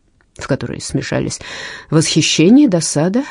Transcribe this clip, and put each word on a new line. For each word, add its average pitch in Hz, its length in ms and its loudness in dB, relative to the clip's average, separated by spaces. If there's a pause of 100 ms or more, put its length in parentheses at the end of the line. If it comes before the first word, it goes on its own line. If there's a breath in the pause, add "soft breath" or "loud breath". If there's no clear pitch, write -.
(360)
в - 120 -14
которой - 340 -4
смешались - 580 -4 (500 loud breath)
восхищение, 165 800 4
досада, 180 640 0